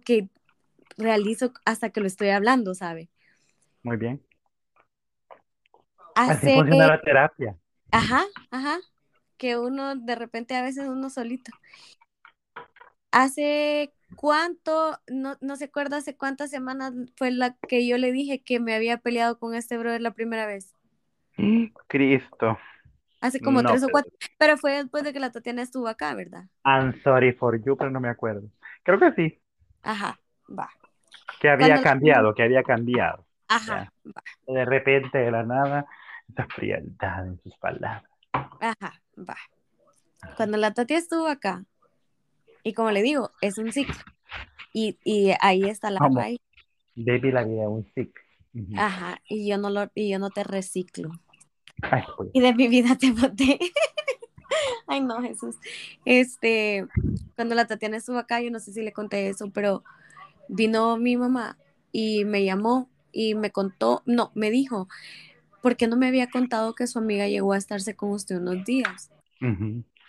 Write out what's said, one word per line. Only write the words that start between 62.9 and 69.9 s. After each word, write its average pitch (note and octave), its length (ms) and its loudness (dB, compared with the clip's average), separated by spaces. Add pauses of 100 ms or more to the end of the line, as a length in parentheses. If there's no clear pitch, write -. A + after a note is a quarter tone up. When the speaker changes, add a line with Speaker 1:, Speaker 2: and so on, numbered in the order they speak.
Speaker 1:
y A3 240 -2
me G#3 160 -4
contó, A3+ 540 0
no, A#3+ 300 0
me G#3+ 160 0
dijo, A#3+ 360 -2 (720)
"¿Por A#3+ 160 2
qué A#3 100 2
no A3+ 100 0
me B3+ 100 4
había B3+ 220 2
contado A#3+ 460 -2
que B3 120 -4
su B3 120 -6
amiga G#3 280 -2
llegó G3 260 0
a G3 40 2
estarse G3 380 -6
con G#3 160 -6
usted G3+ 260 -6
unos F3+ 280 -4
días?". A#3+ 440 -4 (320)
Speaker 2:
Ujú. A2 420 -4 (240)